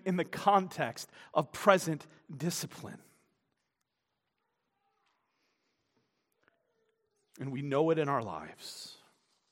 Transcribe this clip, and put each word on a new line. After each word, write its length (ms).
in 120
the 80
context 840
of 180
present 540
discipline. 680
And 140
we 100
know 280
it 80
in 100
our 140
lives. 760